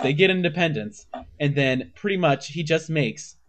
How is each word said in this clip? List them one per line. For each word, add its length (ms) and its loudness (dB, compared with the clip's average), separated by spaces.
they 100 2
get 180 4
independence, 760 -2
and 160 0
then 400 0
pretty 240 -2
much 300 2
he 140 -6
just 280 0
makes 460 -4